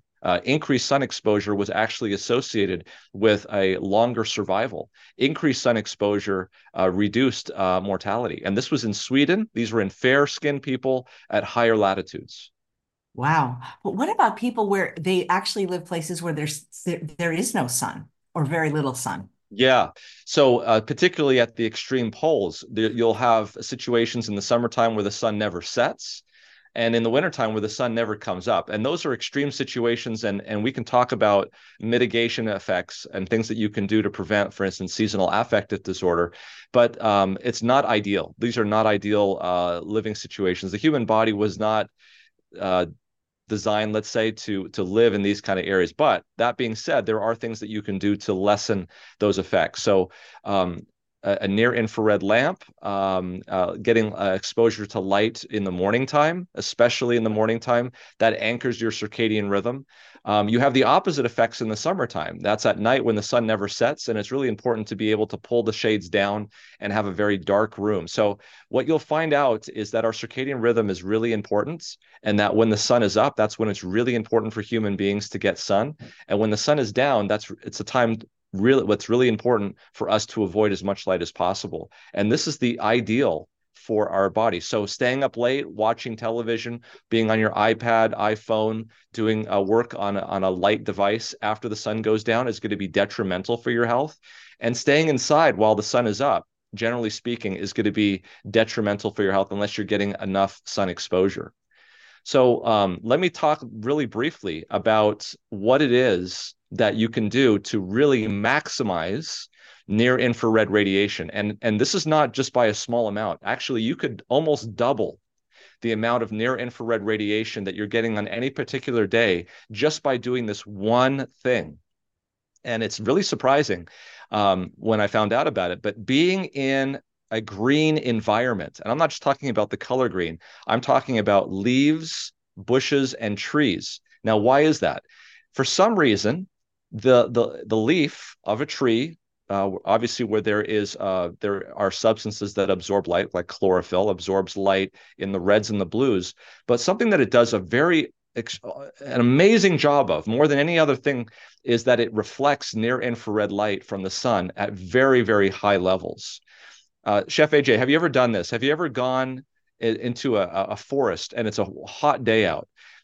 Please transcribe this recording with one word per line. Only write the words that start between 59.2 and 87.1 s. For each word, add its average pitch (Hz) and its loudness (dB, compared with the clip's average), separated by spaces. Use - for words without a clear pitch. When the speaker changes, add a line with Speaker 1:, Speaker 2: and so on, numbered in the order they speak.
Speaker 1:
rhythm. 117 -2
Um, 104 2
you 117 2
have 135 4
the 127 4
opposite 143 2
effects 117 -2
in 113 -4
the 107 -2
summertime. 101 -4
That's 101 0
at 110 2
night 117 2
when 113 2
the 104 -4
sun 120 0
never 101 -2
sets, 123 -2
and 107 -2
it's 101 -8
really 131 -2
important 110 -4
to 110 -6
be 107 0
able 107 0
to 110 -8
pull 120 -2
the 104 0
shades 104 0
down 101 -2
and 101 -6
have 104 0
a 95 -4
very 104 0
dark 101 0
room. 98 -2
So 104 0
what 127 0
you'll 156 0
find 156 -2
out 131 2
is 104 -8
that 113 0
our 113 2
circadian 131 -6
rhythm 113 4
is 90 -4
really 110 0
important, 107 -4
and 104 2
that 104 2
when 113 6
the 107 4
sun 120 4
is 101 2
up, 135 4
that's 107 0
when 110 0
it's 98 -6
really 117 0
important 110 0
for 110 -4
human 104 -2
beings 101 -2
to 98 -8
get 95 0
sun. 113 0
And 101 0
when 110 2
the 104 0
sun 147 2
is 107 -2
down, 123 2
that's, 104 -4
it's - -12
a 104 -8
time 113 2
really, 113 4
what's 101 0
really 123 4
important 110 0
for 92 -4
us 104 2
to - -4
avoid 101 2
as 92 -6
much 98 -4
light 92 0
as 85 -6
possible. 87 -4
And 104 0
this 151 0
is 156 -6
the 120 -2
ideal 110 0
for 107 0
our 98 2
body. 107 0
So 104 -4
staying 131 -2
up 127 -4
late, 123 -2
watching 110 -2
television, 117 -6
being 110 2